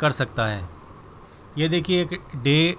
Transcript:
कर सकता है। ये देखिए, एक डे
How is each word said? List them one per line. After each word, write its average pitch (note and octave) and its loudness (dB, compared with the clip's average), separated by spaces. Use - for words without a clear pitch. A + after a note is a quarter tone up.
कर D3+ 2
सकता A#2+ -2
है। G2+ -4
ये D#3+ 2
देखिए, F3+ 2
एक F3 -6
डे D#3 2